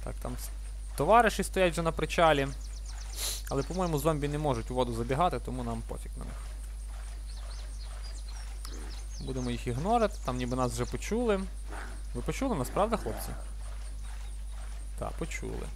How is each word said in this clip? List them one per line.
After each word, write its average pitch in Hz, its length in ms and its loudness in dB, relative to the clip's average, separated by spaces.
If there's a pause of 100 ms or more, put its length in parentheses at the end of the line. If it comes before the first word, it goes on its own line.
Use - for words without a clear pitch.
Так, 120 180 -6
там 123 120 -4
с-, - 160 -8 (460)
товариші 202 480 8
стоять 185 300 4
вже 170 80 2
на 165 100 4
причалі. 156 560 6 (1000)
Але, 135 140 2
по-моєму, 170 360 2
зомбі 147 280 4
не 147 100 0
можуть 135 340 2
у 127 40 0
воду 123 180 4
забігати, 131 460 2
тому 127 240 -4
нам 113 180 -2
пофіг - 360 -6
на 117 80 -6
них. - 100 -6 (2750)
Будемо 127 300 -2
їх 120 160 -2
ігнорити, 190 480 4 (100)
там 123 120 0
ніби 123 180 0
нас 127 160 2
вже 117 140 0
почули. 208 560 2 (720)
Ви 123 80 -2
почули 226 340 0
нас, 127 140 0
правда, 214 280 2
хлопці? - 320 -4 (1700)
Так, - 120 -2
почули. - 640 -4